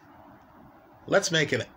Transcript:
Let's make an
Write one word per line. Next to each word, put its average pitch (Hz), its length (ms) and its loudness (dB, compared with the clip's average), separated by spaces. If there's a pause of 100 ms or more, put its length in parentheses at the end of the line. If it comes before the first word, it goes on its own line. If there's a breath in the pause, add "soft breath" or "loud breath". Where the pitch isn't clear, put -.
(1080 loud breath)
Let's 170 240 0
make 156 180 0
an 113 140 -2 (120)